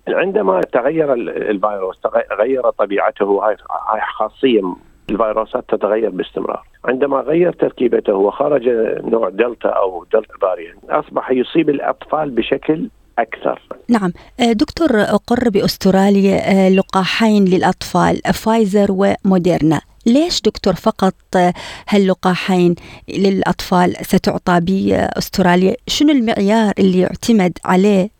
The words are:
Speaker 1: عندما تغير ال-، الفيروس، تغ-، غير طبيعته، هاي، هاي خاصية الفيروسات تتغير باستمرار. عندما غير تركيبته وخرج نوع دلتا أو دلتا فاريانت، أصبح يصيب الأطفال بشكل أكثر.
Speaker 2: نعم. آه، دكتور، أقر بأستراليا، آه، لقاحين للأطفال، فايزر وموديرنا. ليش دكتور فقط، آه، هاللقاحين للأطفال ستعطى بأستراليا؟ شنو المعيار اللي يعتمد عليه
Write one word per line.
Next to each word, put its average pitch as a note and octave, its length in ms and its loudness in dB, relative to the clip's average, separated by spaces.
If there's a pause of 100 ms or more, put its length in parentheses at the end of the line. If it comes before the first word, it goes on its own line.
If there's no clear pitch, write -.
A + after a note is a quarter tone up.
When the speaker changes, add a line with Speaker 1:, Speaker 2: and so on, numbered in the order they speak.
Speaker 1:
عندما F#3+ 540 0
تغير C#3+ 520 0
ال-، A2+ 160 -4
الفيروس، G2+ 800 -4
تغ-، A2+ 320 -4
غير B2 300 0
طبيعته، G2+ 560 -2
هاي، G2+ 300 0 (380)
هاي G#2+ 80 -4
خاصية A2 600 -2 (480)
الفيروسات A2 580 -2
تتغير G#2+ 420 0
باستمرار. - 540 -8 (220)
عندما C#3 320 -2
غير D#3 360 -2
تركيبته A#2 640 -2
وخرج A#2+ 540 0 (340)
نوع A2+ 260 -2
دلتا G#2+ 400 -4
أو F#2 440 -4
دلتا G#2+ 280 -2
فاريانت، F2 480 -4
أصبح D3 420 -4
يصيب C#3 380 -2
الأطفال D3 600 -4
بشكل C#3 600 -4 (300)
أكثر. - 420 -6 (280)
Speaker 2:
نعم. G3 240 0 (260)
آه، A#3 120 2
دكتور، D4+ 380 0 (120)
أقر A3+ 480 0
بأستراليا، G3 880 2
آه، F#3+ 320 2
لقاحين F#3+ 760 2
للأطفال، F3 720 0 (180)
فايزر G#3 580 2
وموديرنا. F#3 920 2 (240)
ليش D4 360 2
دكتور G#3 320 0
فقط، F#3+ 400 0 (220)
آه، F3+ 180 2 (360)
هاللقاحين F#3 840 2 (340)
للأطفال F#3+ 800 0
ستعطى - 720 0
بأستراليا؟ F#3 1120 0 (120)
شنو D4+ 220 2
المعيار A3 720 2
اللي F#3 200 2
يعتمد F3+ 640 0
عليه F#3+ 440 2 (100)